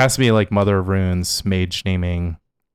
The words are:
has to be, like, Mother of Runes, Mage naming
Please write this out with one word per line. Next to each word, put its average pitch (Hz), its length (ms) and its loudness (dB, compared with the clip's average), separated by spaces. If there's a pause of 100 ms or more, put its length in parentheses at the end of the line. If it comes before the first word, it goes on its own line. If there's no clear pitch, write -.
has 131 140 4
to 131 60 -4
be, 120 120 4
like, 107 200 2
Mother 101 260 2
of 92 100 -2
Runes, 92 560 -2
Mage 92 400 -2
naming 87 520 -2 (380)